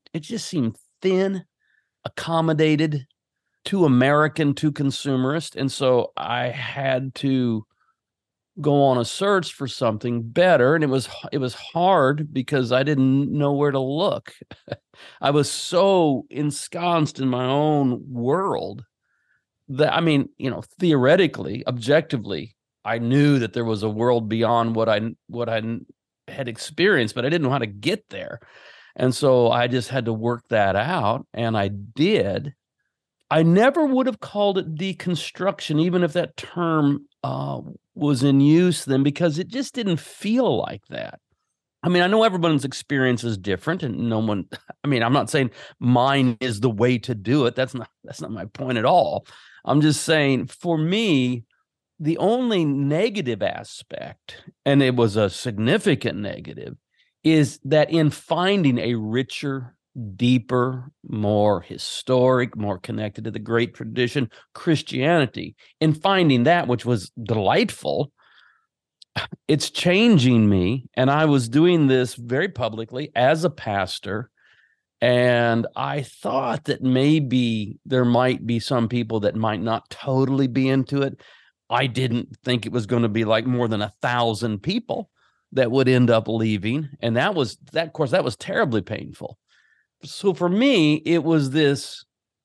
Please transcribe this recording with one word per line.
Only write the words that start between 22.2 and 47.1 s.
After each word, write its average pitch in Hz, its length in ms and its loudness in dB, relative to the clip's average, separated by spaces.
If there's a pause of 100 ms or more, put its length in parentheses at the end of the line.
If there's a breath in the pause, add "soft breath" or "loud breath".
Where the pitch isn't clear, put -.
I 113 140 -4
knew 139 400 4
that 110 120 -2
there 120 140 -4
was 110 180 -4
a 110 60 0
world 113 400 0
beyond 113 440 0
what 110 140 0
I, 107 140 2 (260)
what 120 220 -6
I 113 120 -2 (680)
had 135 180 -10
experienced, 151 680 0
but 120 100 -2
I 139 40 0
didn't 165 140 0
know 127 60 2
how 139 80 0
to 120 80 -4
get 107 440 -6
there. - 300 -12 (560 loud breath)
And 127 180 0
so 123 380 4
I 120 160 2
just 123 220 -4
had 131 160 -4
to 113 80 -2
work 117 340 -4
that 98 300 2
out, 123 560 -2
and 113 240 -2
I 98 100 0
did. 104 840 -2 (760)
I 156 140 4
never 233 420 4
would 262 200 2
have 247 160 -4
called 202 360 -2
it 160 180 -6
deconstruction, 180 1080 -4
even 180 200 2
if 165 120 0
that 175 240 -4
term, 156 720 0 (160)
uh, 135 360 -6 (340)
was 143 300 0
in 139 160 4
use 156 460 4
then, 135 180 2
because 147 340 0
it 185 120 -6
just 254 260 -8
didn't 202 240 -2
feel 214 580 -2
like - 300 -8
that. - 320 -12 (640)
I 170 60 0
mean, 175 140 2
I 180 40 2
know 220 160 4
everyone's 170 400 2
experience 131 640 -2
is 110 120 -4
different, 101 460 -4
and 117 260 -4
no 110 100 0
one, 104 280 -2 (180)
<laughs> - 200 -20
I - 20 -4
mean, 127 160 0
I'm 117 80 2
not 127 180 0
saying 135 220 0 (260 loud breath)
mine 123 640 2
is 113 220 -4
the 127 80 2
way 120 300 2
to 123 140 -6